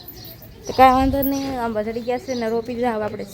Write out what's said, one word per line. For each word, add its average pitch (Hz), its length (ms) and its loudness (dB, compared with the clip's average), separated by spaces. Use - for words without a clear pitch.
તો - 120 -8
કાંઈ 262 200 10
વાંધો 269 220 4
નહીં, 269 340 -2
આંબા 220 240 -2
ઝડી 226 200 -6
ગયા 247 180 -2
છે 262 100 -4
ને 233 180 -2
રોપી 233 240 -2
દીધા. 240 180 0
હવે 214 100 -2
આપણે 208 280 -6